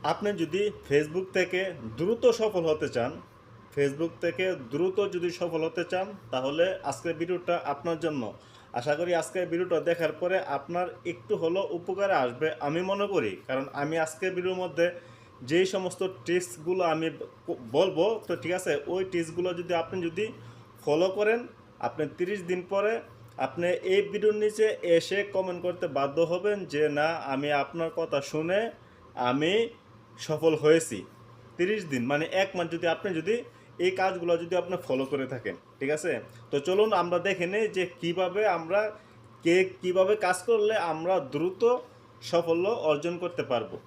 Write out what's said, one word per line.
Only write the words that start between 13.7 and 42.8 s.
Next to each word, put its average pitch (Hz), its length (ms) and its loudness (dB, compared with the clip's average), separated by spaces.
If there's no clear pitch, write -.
আমি 151 140 -2
আজকের 185 320 -4
ভিডিওর 185 260 -2
মধ্যে 170 240 2
যেই 180 260 4
সমস্ত 185 260 -2
টিপসগুলো 175 560 -2
আমি 160 140 0
ব-, 170 140 -6
বলবো, 170 280 4
তো 180 60 -4
ঠিক 165 160 -2
আছে, 170 140 -2
ওই 190 100 0
টিপসগুলো 170 360 -2
যদি 175 120 -4
আপনি 190 140 -6
যদি 180 160 -4
ফলো 160 240 4
করেন, 220 220 4
আপনি 151 160 -4
তিরিশ 190 220 -2
দিন 180 120 0
পরে 208 220 2
আপনি 175 220 -2
এই 202 100 6
ভিডিওর 208 320 2
নিচে 214 220 4
এসে 185 220 2
কমেন্ট 185 320 -2
করতে 180 200 -2
বাধ্য 139 180 0
হবেন 196 280 0
যে, 147 100 2
"না, 156 100 4
আমি 143 160 -2
আপনার 165 360 -4
কথা 160 200 0
শুনে 165 280 0
আমি 147 240 2
সফল 156 260 4
হয়েছি।" 156 360 6
তিরিশ 202 240 2
দিন 120 180 0
মানে 147 140 2
এক 190 140 2
মাস 175 180 0
যদি 170 200 -2
আপনি 202 140 -6
যদি 180 160 0
এই 185 160 2
কাজগুলো 175 320 0
যদি 170 200 -4
আপনি 180 140 -4
ফলো 135 260 0
করে 135 220 -2
থাকেন, 107 200 -6
ঠিক 139 180 -2
আছে? 165 140 -4
তো 143 100 -2
চলুন 202 300 2
আমরা 175 160 0
দেখে 180 180 0
নেই 208 180 0
যে 185 80 0
কিভাবে 180 400 0
আমরা, 170 240 0
কে 170 120 6
কিভাবে 185 320 4
কাজ 185 120 2
করলে 214 260 4
আমরা 170 220 0
দ্রুত 180 280 -2
সাফল্য 170 380 2